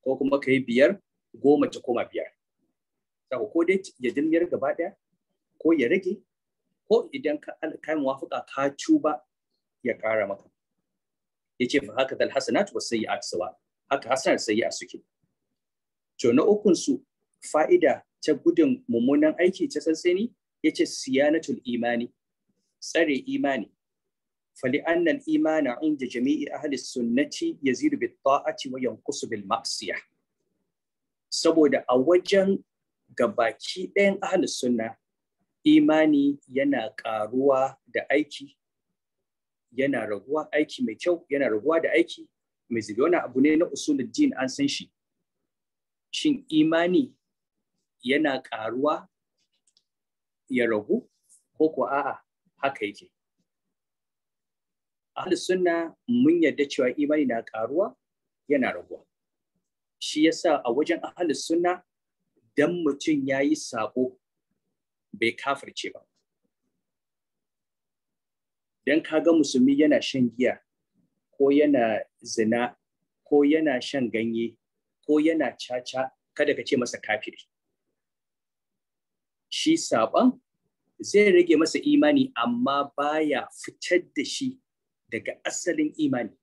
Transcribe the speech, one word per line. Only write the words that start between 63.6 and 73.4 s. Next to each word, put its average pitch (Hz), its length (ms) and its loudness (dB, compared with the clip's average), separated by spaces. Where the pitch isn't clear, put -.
bai 113 180 -2
kafirce - 600 -8
ba. - 60 -18
Dan 151 160 2
ka 156 180 -2
ga 160 140 4
musulmi 135 460 4
yana 151 220 4
shan 123 280 0
giya, 117 300 -2
ko 139 120 4
yana 135 500 4
zina, 117 520 -2
ko 147 160 4